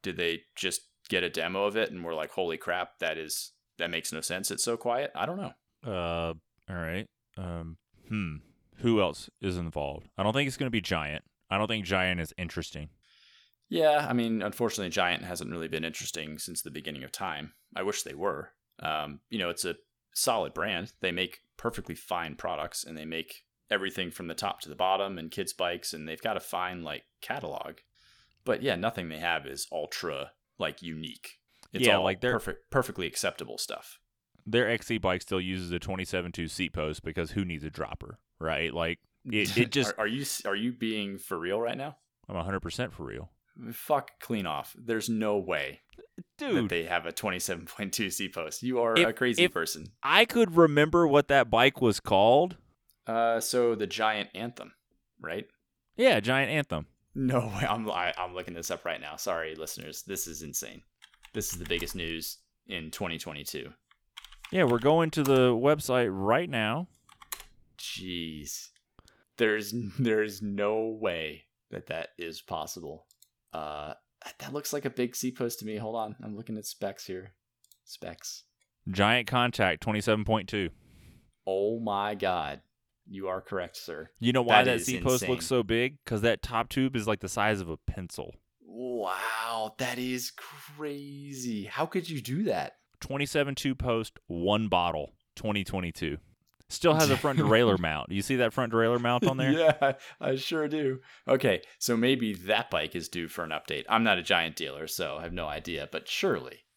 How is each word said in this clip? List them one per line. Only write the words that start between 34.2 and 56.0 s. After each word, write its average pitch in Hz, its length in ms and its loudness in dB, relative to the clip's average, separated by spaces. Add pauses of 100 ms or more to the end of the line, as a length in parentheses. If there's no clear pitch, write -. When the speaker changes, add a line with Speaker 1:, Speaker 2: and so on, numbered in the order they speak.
Speaker 2:
Their 110 220 4
X 113 180 -2
C 113 120 0
bike 92 240 2
still 95 180 0
uses 92 320 -4
a 87 60 0
twenty-seven 90 540 -4
two 82 160 -4
seat 85 260 -4
post 78 280 -2
because 80 280 -4
who 101 140 -2
needs 80 200 -6
a 76 60 -6
dropper, - 480 -10 (200)
right? 80 340 -2
Like, 82 280 -2 (240)
it, 107 320 0
it 120 140 4
Speaker 1:
<laughs> - 20 -6
Speaker 2:
just 123 240 2
Speaker 1:
Are, 110 40 -6
are 107 60 2
you 120 140 -2
s-, - 240 -6
are 101 100 0
you 117 180 -2
being 107 440 -4
for 90 220 -6
real 92 200 -2
right 117 200 -2
now? 139 180 -8 (320)
Speaker 2:
I'm 95 80 -6
a 85 80 -2
hundred 95 160 -2
percent 117 320 -4
for 78 120 -10
real. 64 280 -10 (400)
Speaker 1:
Fuck - 480 -2
clean 104 260 -2
off. 73 300 -6
There's 113 320 -2
no 107 300 2
way 76 420 -2 (560)
Speaker 2:
Dude. 294 200 0
Speaker 1:
that 113 120 2
they 85 160 0
have 85 220 0
a 82 60 -6
twenty-seven 90 520 -4
point 95 300 -6
two 98 160 -2
seat 95 240 -6
post. 78 280 -6
You 123 180 0
are 113 180 4
Speaker 2:
If, 170 100 6
Speaker 1:
a 113 60 0
crazy 123 300 4
Speaker 2:
if 180 100 2
Speaker 1:
person. 82 320 -4 (160)
Speaker 2:
I 185 240 6
could 214 300 4
remember 160 500 8
what 143 220 6
that 135 220 6
bike 123 300 6
was 113 200 6
called. 104 580 6 (480)
Speaker 1:
Uh, 117 340 4
so 120 340 2
the 104 120 0
Giant 107 480 0
Anthem, 110 380 -10 (480)
right? 87 260 -6 (500)
Speaker 2:
Yeah, 226 240 6